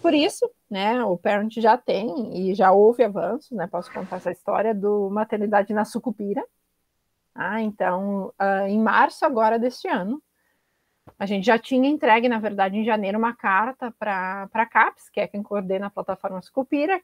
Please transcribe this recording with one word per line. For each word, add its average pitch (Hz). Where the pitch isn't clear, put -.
Por 339
isso, 349
né, 220
o 180
Parent 214
já 226
tem 196
e 185
já 190
houve 220
avanços, 208
né, 190
posso 180
contar 190
essa 180
história 208
do 202
Maternidade 208
na 208
Sucupira. 208
Ah, 196
então, 196
ah, 196
em 208
março 226
agora 226
deste 247
ano, 247
a 196
gente 196
já 233
tinha 254
entregue, 247
na 226
verdade, 196
em 214
janeiro, 214
uma 226
carta 226
pra, 196
pra 220
capes, 233
que -
é -
quem 208
coordena 196
a 202
plataforma 190
SUCUPIRA, 302